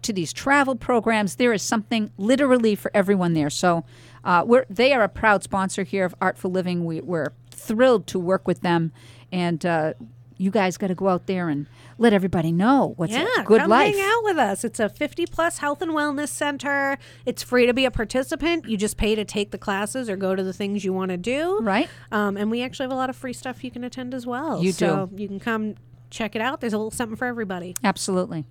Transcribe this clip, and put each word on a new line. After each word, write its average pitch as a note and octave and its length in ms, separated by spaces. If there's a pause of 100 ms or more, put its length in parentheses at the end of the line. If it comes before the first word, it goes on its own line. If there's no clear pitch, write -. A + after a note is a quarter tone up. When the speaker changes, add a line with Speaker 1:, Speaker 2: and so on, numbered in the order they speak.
Speaker 1:
to A3 100
these F3 200
travel C4+ 420
programs. A3 640
There B3 160
is G3 100
something G#3+ 560
literally B3 560
for - 180
everyone F#3 420
there. D3+ 160
So, E3+ 340 (400)
uh, F3 200
we're, B3 240
they A#3+ 260
are A#3 100
a F#3+ 40
proud G#3 360
sponsor F#3+ 400
here G3 200
of F3+ 160
Artful F#3 300
Living. F3 360
We, D#3+ 160
we're D#3+ 260 (240)
thrilled A3+ 560
to F#3 100
work F#3 300
with F3+ 140
them. E3+ 280 (400)
And, F3 340
uh, D#3+ 300 (460)
you F#3+ 120
guys F#3 240
gotta F#3 180
go F#3+ 140
out F3+ 180
there F3+ 220
and D3 180 (340)
let A3+ 120
everybody F3+ 400
know G#3 440
what's E3+ 160
Speaker 2:
Yeah, D4 140 (140)
Speaker 1:
a - 20
Good A3+ 200
Speaker 2:
come D#4 80
Speaker 1:
Life. F#4+ 220
Speaker 2:
hang G4 160
out A4+ 140
with G4 160
us. G#3 240
It's A3+ 160
a G#3+ 100
fifty D4+ 380
plus E4 320
health D4 240
and E4+ 80
wellness D4 380
center. C#4 680 (300)
It's - 160
free B3 240
to B3 80
be C4 100
a B3+ 60
participant. C#4 760
You A3 80
just G#3 220
pay A3 180
to G#3 80
take G#3 260
the G3+ 80
classes G#3+ 500
or G3 60
go F#3+ 220
to F#3+ 80
the F#3 80
things G3+ 320
you F#3 80
wanna F#3 240
do. D4 440
Speaker 1:
Right. A3+ 280 (240)
Speaker 2:
Um, G#3 240
and G#3 160
we A#3+ 100
actually C4 220
have B3+ 80
a - 20
lot C4 160
of B3 60
free B3 160
stuff B3+ 320
you B3 80
can A#3+ 100
attend B3 320
as B3 140
well. B3 340
Speaker 1:
You F#3 80
Speaker 2:
So F#3+ 420
Speaker 1:
do. G3 80
Speaker 2:
you G3+ 60
can G3 140
come A3 340 (340)
check A3 280
it G#3+ 40
out. C4 200
There's A3+ 120
a G#3+ 60
little A3 140
something A3 240
for B3+ 100
everybody. F#3 560
Speaker 1:
Absolutely. F3+ 680